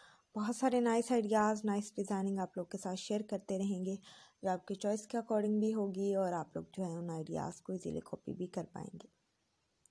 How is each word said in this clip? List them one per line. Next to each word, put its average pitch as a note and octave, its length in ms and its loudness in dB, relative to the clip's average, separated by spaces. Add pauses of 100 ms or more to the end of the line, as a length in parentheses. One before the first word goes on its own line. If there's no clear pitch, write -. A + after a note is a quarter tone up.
(340)
बहुत G#3+ 220 -2
सारे B3 240 4
नाइस A#3 320 4
आइडियाज़, G#3+ 520 4
नाइस G#3 320 0
डिज़ाइनिंग G3 420 0
आप F#3 200 -2
लोग F3+ 140 -6
के G3 60 -4
साथ F#3 160 -4
शेयर G#3+ 280 -2
करते G3+ 360 -4
रहेंगे, F#3+ 380 0 (480)
जो F#3+ 60 2
आपकी F#3 240 -2
चॉइस G#3+ 320 -2
के A#3 120 -4
according G#3+ 420 2
भी A3 100 4
होगी G3 440 2
और F#3+ 180 2
आप E3 240 -2
लोग E3 180 -6
जो F#3+ 80 -4
है E3+ 160 -4
उन E3+ 120 -4
आइडियाज़ D#3+ 520 -4
को F#3+ 100 -6
ईजीली F3+ 280 -4
कॉपी - 320 -8
भी F3+ 140 -6
कर F3+ 180 -4
पाएंगे। - 440 -12 (840)